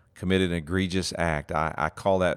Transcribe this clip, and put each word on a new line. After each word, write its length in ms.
committed 360
an 80
egregious 580
act. 340
I, 280
I 100
call 300
that 180